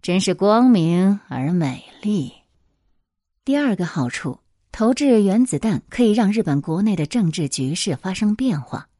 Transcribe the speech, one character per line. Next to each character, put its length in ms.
真 180
是 140
光 360
明 480
而 240
美 280
丽。 320
第 100
二 220
个 80
好 240
处， 300
投 200
掷 300
原 220
子 140
弹 300
可 140
以 80
让 220
日 100
本 160
国 220
内 120
的 120
政 260
治 160
局 260
势 220
发 180
生 220
变 240
化。 300